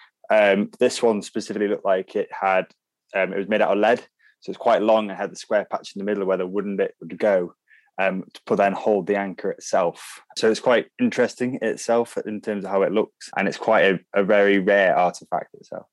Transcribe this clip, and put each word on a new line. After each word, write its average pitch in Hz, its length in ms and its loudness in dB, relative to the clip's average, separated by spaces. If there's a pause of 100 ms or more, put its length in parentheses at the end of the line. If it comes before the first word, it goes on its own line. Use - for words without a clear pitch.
(300)
um, 104 400 4 (100)
this - 220 2
one 110 200 2
specifically 104 460 -4
looked 104 160 -4
like 95 320 -2
it 101 160 -2
had, 95 340 0 (480)
um, 95 180 0
it 95 60 -4
was 95 100 -6
made 107 140 0
out 98 80 2
of 101 80 2
lead. 110 220 2 (400)
So - 100 -10
it's 101 80 -12
quite 107 240 2
long 110 260 2
and 95 80 -12
had 98 140 -6
the 90 60 -20
square 104 340 -2
patch - 240 -10
in - 60 -10
the 98 40 -8
middle 101 220 -2
where 95 100 0
the 92 100 -4
wooden 98 300 -6
bit 95 240 -4
would - 160 -14
go, 92 380 0 (440)
um, 95 260 -2 (100)
to - 100 -20
put, 110 120 0
then 98 160 2
hold 98 340 0
the 101 100 0
anchor 98 360 -6
itself. - 680 -4 (160)
So 110 140 2
it's 107 80 0
quite 120 300 2 (120)
interesting 123 600 -2
itself 117 640 0
in 104 140 -8
terms 104 240 -6
of 95 60 -10
how 98 120 2
it 80 100 2
looks. - 440 -4
And 98 100 0
it's - 100 -2
quite 107 280 2
a, 95 160 2 (140)
a 98 100 2
very 101 340 4
rare 95 380 4
artifact - 580 -2
itself - 380 -16